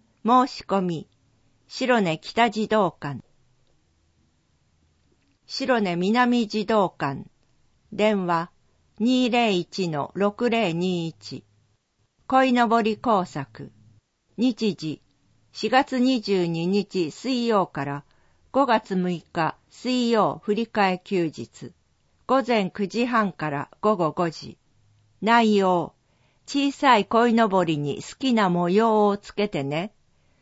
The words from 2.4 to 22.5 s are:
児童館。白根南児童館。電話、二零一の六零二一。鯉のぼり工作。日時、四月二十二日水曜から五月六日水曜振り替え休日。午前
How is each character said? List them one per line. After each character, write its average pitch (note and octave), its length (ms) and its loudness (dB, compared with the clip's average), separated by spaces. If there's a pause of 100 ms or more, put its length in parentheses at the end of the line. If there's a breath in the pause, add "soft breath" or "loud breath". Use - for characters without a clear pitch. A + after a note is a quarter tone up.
児 G#3+ 180 -4
童 G#3 220 2
館。 C#3+ 320 -10 (2250)
白 B3+ 340 -2
根 F3+ 160 0
南 A#3 520 2
児 G#3+ 180 -4
童 G3+ 240 2
館。 C#3 360 -6 (680)
電 G#3 320 0
話、 E3+ 240 -2 (480)
二 B3+ 320 2
零 A3+ 260 2
一 F3 340 -4
の D3 260 -6
六 G3+ 340 0
零 G#3 240 0
二 F3 340 -2
一。 - 360 -14 (800)
鯉 C4 280 2
の A#3+ 140 2
ぼ A#3 140 2
り G#3+ 160 0
工 G3+ 280 0
作。 C#3 460 -12 (640)
日 A3 380 -2
時、 - 280 -10 (480)
四 - 180 -6
月 C4 300 2
二 B3 220 2
十 F#3 260 0
二 E3 200 -4
日 F#3 440 -2
水 A#3+ 340 -4
曜 G#3 220 0
か C#3+ 180 -8
ら C#3+ 180 -8 (480)
五 C4+ 140 2
月 A3 300 0
六 F3+ 260 -2 (120)
日 D#3+ 240 -2 (120)
水 B3 400 -2
曜 F3 360 0
振 G#3 100 0
り A3+ 100 -2
替 G3 280 0
え F3+ 100 -6
休 F3 220 -2
日。 B2 480 -12 (520)
午 C4 160 2
前 A3 300 0